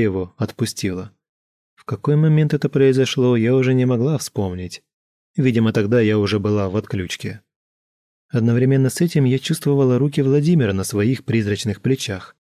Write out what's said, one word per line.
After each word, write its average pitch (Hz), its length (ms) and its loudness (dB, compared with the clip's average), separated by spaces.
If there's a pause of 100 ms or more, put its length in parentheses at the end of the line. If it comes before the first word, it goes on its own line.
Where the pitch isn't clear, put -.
его 95 360 -2
отпустила. 101 760 -6 (640)
В - 100 -20
какой 147 320 -2
момент 156 360 2
это 147 140 -2
произошло, 131 680 2
я 117 180 2
уже 131 180 2
не 127 120 2
могла 127 320 0
вспомнить. 90 680 -8 (540)
Видимо, 117 340 2
тогда 113 300 2
я 107 180 2
уже 101 200 0
была 101 280 0
в 92 80 -6
отключке. 104 680 -8 (880)
Одновременно 127 600 2
с - 100 -6
этим 165 240 0
я 131 160 2
чувствовала 139 580 0
руки 143 240 0
Владимира 143 520 2
на 95 100 -2
своих 110 400 -2
призрачных 104 580 -2
плечах. 131 540 -4 (220)